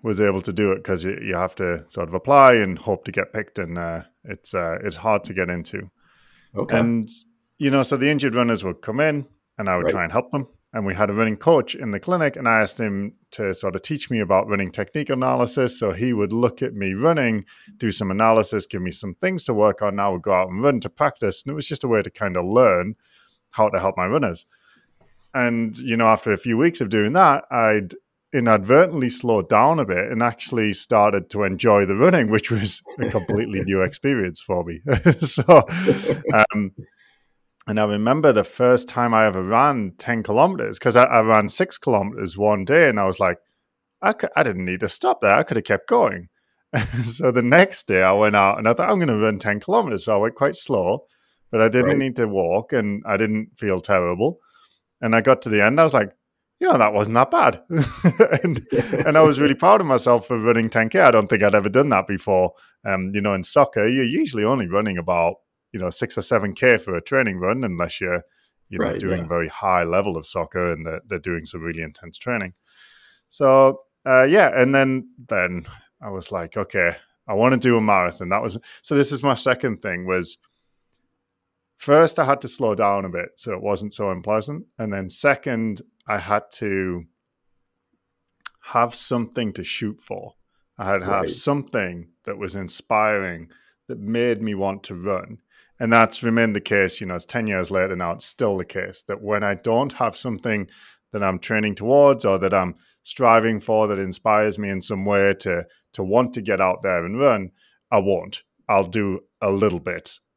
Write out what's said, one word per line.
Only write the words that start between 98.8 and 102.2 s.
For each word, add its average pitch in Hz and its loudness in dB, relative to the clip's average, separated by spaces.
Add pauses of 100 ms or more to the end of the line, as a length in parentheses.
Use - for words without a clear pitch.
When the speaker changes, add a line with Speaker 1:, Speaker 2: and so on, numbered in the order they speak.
Speaker 1:
that 101 -8
when 104 -2
I 101 -2
don't 120 -2
have 113 -4
something 107 -6 (420)
that 104 -6
I'm 92 -2
training 107 -4
towards 135 4